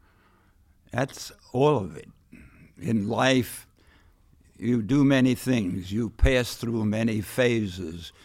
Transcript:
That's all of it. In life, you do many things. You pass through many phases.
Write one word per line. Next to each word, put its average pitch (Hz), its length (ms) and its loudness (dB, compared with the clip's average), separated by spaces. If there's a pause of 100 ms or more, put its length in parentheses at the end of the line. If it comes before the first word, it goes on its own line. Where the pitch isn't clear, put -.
(920)
That's - 360 -6 (220)
all 143 240 4
of 87 220 -4
it. - 100 -18 (760)
In 110 280 -2
life, 127 580 0 (920)
you 120 240 0
do 131 220 2
many 131 320 4
things. 95 560 -2
You 110 200 -4
pass 127 440 2
through 117 300 -4
many 110 340 0
phases. 95 920 -2 (120)